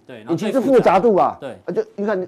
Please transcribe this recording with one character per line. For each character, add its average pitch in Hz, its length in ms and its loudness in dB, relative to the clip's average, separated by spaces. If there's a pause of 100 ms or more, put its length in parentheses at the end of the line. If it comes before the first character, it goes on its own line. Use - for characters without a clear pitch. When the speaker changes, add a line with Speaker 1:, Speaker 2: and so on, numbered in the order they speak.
Speaker 1:
对， 113 220 -18
Speaker 2:
引 165 80 -2
擎 208 140 -4
是 254 100 0
复 254 180 4
杂 180 180 4
度 214 180 4
啊。 135 260 2
Speaker 1:
然 135 100 -12
后 - 0 -
最 104 40 -14
复 92 100 -20
杂。 175 80 -8
对。 208 80 -4
Speaker 2:
啊， - 20 -2
就 - 140 -10
你 208 80 -6
看 185 220 -4